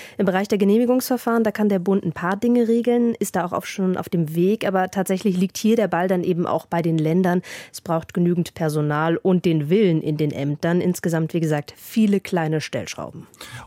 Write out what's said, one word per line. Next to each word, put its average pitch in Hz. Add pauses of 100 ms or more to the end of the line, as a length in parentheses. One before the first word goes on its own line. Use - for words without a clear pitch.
(200)
Im 196
Bereich 190
der 208
Genehmigungsverfahren, 233
da 220
kann 208
der 196
Bund 190
ein 165
paar 185
Dinge 240
regeln, 233
ist -
da 175
auch 180
auf, -
schon 185
auf -
dem 165
Weg. 190
Aber 185
tatsächlich 185
liegt 185
hier 220
der 214
Ball 175
dann 180
eben 175
auch -
bei 170
den 160
Ländern. 180 (300)
Es -
braucht -
genügend 175
Personal 156
und 185
den 160
Willen 180
in 151
den 151
Ämtern. 147
Insgesamt, 165
wie 175
gesagt, 151
viele 202
kleine 156
Stellschrauben. - (420)